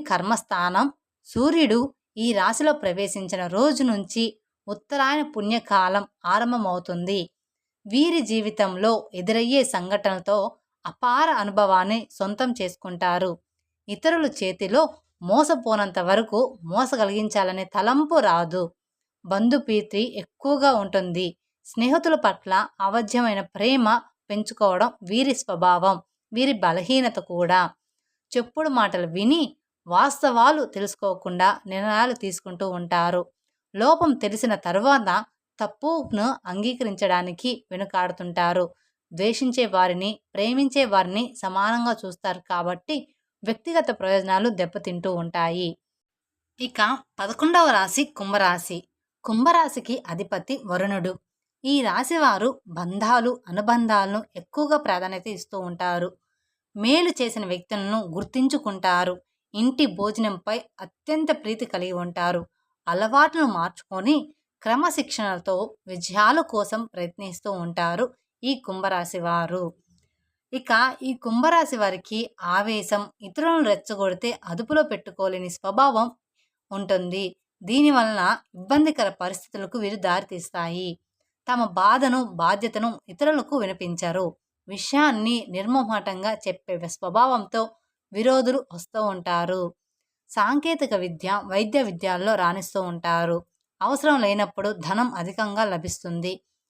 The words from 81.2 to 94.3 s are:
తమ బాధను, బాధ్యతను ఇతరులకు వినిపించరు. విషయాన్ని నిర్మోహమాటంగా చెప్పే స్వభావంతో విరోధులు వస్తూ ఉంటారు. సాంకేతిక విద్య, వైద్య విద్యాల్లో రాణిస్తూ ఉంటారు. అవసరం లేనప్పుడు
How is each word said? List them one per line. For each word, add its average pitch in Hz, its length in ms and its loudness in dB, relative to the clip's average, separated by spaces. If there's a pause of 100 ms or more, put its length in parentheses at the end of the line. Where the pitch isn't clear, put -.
తమ 240 120 2
బాధను, 240 600 2
బాధ్యతను 202 840 -2
ఇతరులకు 285 480 0
వినిపించరు. 180 800 -4 (320)
విషయాన్ని 233 800 0
నిర్మోహమాటంగా 208 840 -2
చెప్పే 180 540 -8
స్వభావంతో 220 840 0 (420)
విరోధులు 254 600 2
వస్తూ 175 300 -8
ఉంటారు. 180 720 -2 (560)
సాంకేతిక 285 640 0
విద్య, 185 500 -4
వైద్య 214 380 0
విద్యాల్లో 185 520 -2
రాణిస్తూ 185 480 -2
ఉంటారు. 170 640 -2 (360)
అవసరం 277 380 2
లేనప్పుడు 202 520 0